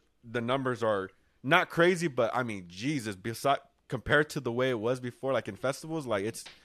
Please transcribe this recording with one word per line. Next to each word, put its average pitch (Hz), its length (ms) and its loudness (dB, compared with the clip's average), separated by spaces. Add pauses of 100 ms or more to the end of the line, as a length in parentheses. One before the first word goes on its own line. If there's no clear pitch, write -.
(280)
the 117 120 -2
numbers 123 420 0
are 101 260 2 (340)
not 165 280 4
crazy, 170 380 4
but 120 260 2
I 127 80 2
mean, 104 260 -6
Jesus, 107 480 -4
besi-, 117 400 -2 (320)
compared 139 420 2
to 151 100 -6
the 123 120 -2
way 127 180 2
it 123 100 0
was 123 200 0
before, 127 320 -4
like, 113 160 0
in 98 80 -8
festivals, 156 500 -4
like, 104 180 0
it's - 200 -6 (200)